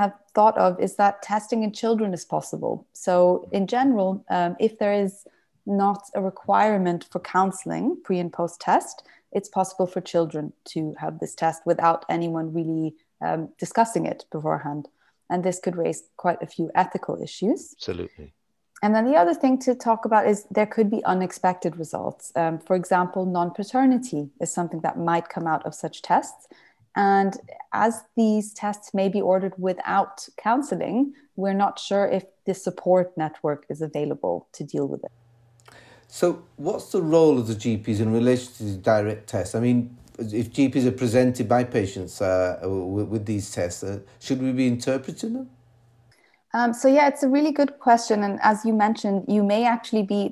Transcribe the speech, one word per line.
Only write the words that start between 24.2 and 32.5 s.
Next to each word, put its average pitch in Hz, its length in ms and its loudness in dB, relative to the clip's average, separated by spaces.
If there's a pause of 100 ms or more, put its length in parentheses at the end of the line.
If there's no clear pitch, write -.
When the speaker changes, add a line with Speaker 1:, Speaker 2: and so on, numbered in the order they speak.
Speaker 1:
is 165 80 -4
something 170 340 -4
that - 100 -2 (140)
might 170 240 0
come 165 180 -6
out - 160 -2
of 160 60 -10
such - 280 -10
tests. - 400 -2 (520)
And 196 380 4 (400)
as 226 200 2 (240)
these 214 300 2 (160)
tests 208 380 -6
may 196 160 2
be 196 60 0 (100)
ordered 190 220 0 (140)
without - 600 -2 (180)
counseling, 233 680 0 (260)
we're 196 240 0
not 196 140 -2
sure 202 260 0 (140)
if 185 60 -10 (200)
the 190 100 -2 (120)